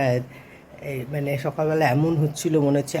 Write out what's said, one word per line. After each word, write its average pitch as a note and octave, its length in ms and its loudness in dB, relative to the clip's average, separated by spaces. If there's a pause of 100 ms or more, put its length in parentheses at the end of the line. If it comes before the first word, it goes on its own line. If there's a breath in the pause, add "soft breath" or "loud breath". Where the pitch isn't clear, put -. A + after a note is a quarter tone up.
আর B2 140 2 (680 loud breath)
এই C3+ 100 -8 (140)
মানে C#3+ 180 -2 (140)
সকালবেলা D#3 400 0 (100)
এমন D#3+ 180 4 (100)
হচ্ছিল, D#3 300 -2 (120)
মনে C#3+ 140 4
হচ্ছে C#3 220 -4